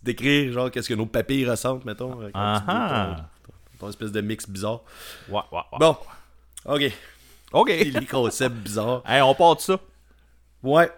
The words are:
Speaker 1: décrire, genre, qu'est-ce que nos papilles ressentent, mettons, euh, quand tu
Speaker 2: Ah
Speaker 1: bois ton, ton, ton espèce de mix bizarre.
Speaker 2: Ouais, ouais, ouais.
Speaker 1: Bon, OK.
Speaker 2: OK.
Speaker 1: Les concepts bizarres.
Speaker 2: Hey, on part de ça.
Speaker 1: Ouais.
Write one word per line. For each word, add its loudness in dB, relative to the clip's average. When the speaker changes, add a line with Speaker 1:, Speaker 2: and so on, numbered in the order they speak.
Speaker 1:
décrire, 0
genre, -2
qu'est-ce -6
que -4
nos -2
papilles -2
ressentent, -4
mettons, -10
euh, -12
quand 0
tu -4
Speaker 2:
Ah -2
Speaker 1:
bois -6
ton, -12
ton, -20
ton -10
espèce -10
de -2
mix -6
bizarre. -6
Speaker 2:
Ouais, -4
ouais, -6
ouais. -8
Speaker 1:
Bon, 6
OK. 0
Speaker 2:
OK. 6
Speaker 1:
Les 0
concepts 0
bizarres. -4
Speaker 2:
Hey, 4
on 8
part 8
de -10
ça. 0
Speaker 1:
Ouais. 6